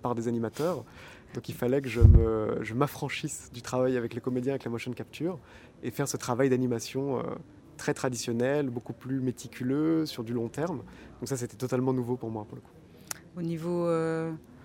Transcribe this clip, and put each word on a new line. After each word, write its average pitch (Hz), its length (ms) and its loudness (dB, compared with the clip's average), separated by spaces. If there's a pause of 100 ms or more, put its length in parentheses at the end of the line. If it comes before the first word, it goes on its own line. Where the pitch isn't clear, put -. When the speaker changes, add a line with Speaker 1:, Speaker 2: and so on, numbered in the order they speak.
Speaker 1:
par 123 140 0
des 117 140 -2
animateurs. 117 560 -2 (500)
Donc - 140 -10
il - 60 -6
fallait 127 280 0
que 131 60 -6
je 117 120 0
me, 113 640 10
je 107 120 -6
m'affranchisse - 760 -2
du 123 80 -12
travail 127 360 2
avec 117 180 -2
les 120 60 -4
comédiens, 127 320 0
avec 135 120 -4
la 120 60 -2
motion 117 220 -4
capture, 156 460 -6 (440)
et 123 80 -6
faire 143 180 -2
ce - 80 -6
travail 127 320 2
d'animation, 127 680 0
euh, 117 40 -4 (540)
très - 160 -2
traditionnel, 127 760 0
beaucoup 120 220 -8
plus 131 280 -6
méticuleux, 139 840 -2
sur 127 160 -8
du 113 100 -6
long 117 160 -2
terme. 147 300 -4 (420)
Donc 123 80 -8
ça, 135 80 -2
c'était 117 200 -6
totalement 127 360 0
nouveau 127 240 0
pour 113 140 -6
moi, 107 140 -6
pour 117 100 -16
le 120 80 -14
coup. - 80 -20 (680)
Speaker 2:
Au 175 60 -6
niveau, 170 440 -2
euh, 160 440 0 (340)